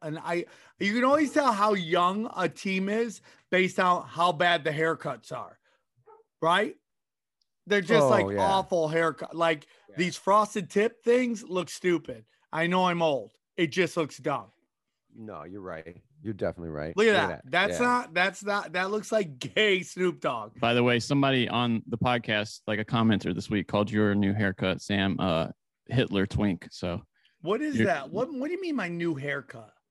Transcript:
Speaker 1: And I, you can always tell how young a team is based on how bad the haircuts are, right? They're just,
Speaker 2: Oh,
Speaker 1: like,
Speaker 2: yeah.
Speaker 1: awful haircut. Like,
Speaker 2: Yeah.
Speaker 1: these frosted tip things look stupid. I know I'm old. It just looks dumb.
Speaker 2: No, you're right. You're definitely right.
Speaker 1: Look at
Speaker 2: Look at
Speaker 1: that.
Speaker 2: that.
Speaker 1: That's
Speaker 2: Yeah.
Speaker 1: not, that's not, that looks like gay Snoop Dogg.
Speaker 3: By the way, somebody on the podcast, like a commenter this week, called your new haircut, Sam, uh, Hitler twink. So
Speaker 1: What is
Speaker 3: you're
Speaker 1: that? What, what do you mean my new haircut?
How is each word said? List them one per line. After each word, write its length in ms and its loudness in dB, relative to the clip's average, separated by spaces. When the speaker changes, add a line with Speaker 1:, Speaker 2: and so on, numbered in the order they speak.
Speaker 1:
And 200 -8
I, 220 -4
you 160 0
can 100 2
always 280 4
tell 200 2
how 220 2
young 640 0
a 120 0
team 400 -2
is 340 -4
based 300 2
on 260 4
how 260 2
bad 320 2
the 60 0
haircuts 600 -4
are, 260 -12
right? 360 2
They're 160 4
just, 220 6
Speaker 2:
Oh, 40 6
Speaker 1:
like, 220 6
Speaker 2:
yeah. 120 0
Speaker 1:
awful 460 2
haircut. 480 -2
Like, 300 0
Speaker 2:
Yeah. 80 -20
Speaker 1:
these 180 -2
frosted 540 2
tip 340 0
things 400 2
look 240 -4
stupid. 560 -2
I 140 0
know 200 4
I'm 160 0
old. 300 0
It 120 2
just 280 0
looks 200 -2
dumb. 300 -4
Speaker 2:
No, 300 -14
you're 160 -14
right. 400 -14
You're 120 -6
definitely 360 -6
right. 260 -6
Speaker 1:
Look 100 4
at 60 4
Speaker 2:
Look 100 2
at 60 -2
Speaker 1:
that. 160 -10
Speaker 2:
that. 60 -20
Speaker 1:
That's 300 0
Speaker 2:
Yeah. 60 0
Speaker 1:
not, 280 -2
that's 300 -2
not, 280 -4
that 180 -2
looks 220 -6
like 260 -2
gay 440 0
Snoop 380 -4
Dogg. 380 -6
Speaker 3:
By 160 2
the 80 4
way, 180 4
somebody 480 2
on 380 0
the 100 -6
podcast, 720 -2
like 120 -2
a 60 -4
commenter 500 2
this 140 -8
week, 200 -2
called 220 0
your 240 2
new 200 2
haircut, 480 -2
Sam, 380 0
uh, 280 0
Hitler 400 0
twink. 440 -2
So 320 -6
Speaker 1:
What 220 -4
is 140 -4
Speaker 3:
you're 100 2
Speaker 1:
that? 240 -2
What, 220 -4
what 160 -6
do 40 -6
you 80 -6
mean 160 -6
my 120 -4
new 260 -4
haircut? 580 -10